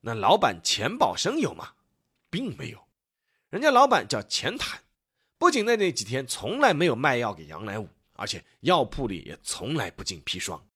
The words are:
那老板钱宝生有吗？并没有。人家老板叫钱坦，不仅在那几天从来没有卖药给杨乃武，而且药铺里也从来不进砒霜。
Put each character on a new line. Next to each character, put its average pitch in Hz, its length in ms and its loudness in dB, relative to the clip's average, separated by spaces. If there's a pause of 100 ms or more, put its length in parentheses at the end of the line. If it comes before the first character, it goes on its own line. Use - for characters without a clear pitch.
那 113 120 -6
老 117 240 4
板 113 240 0
钱 151 360 -2
宝 98 180 2
生 269 240 -2
有 151 140 -2
吗？ 80 200 -14 (560)
并 202 280 -6
没 120 120 -10
有。 - 160 -18 (640)
人 214 120 -6
家 302 100 6
老 269 160 8
板 156 200 2
叫 107 140 -4
钱 - 360 -4
坦， - 260 -8 (540)
不 330 120 6
仅 240 160 2
在 233 120 4
那 190 140 2
几 113 120 -6
天 123 240 -4
从 160 320 -4
来 254 140 6
没 156 120 2
有 139 100 4
卖 131 220 2
药 113 160 -2
给 80 120 -14
杨 80 200 -12
乃 104 140 -6
武， 104 100 -10 (240)
而 - 120 -10
且 - 200 -8 (160)
药 160 240 4
铺 127 220 -6
里 92 140 -6
也 - 200 -14
从 - 340 -8
来 104 160 -4
不 - 120 -16
进 85 200 -8
砒 - 160 -6
霜。 85 260 -10 (100)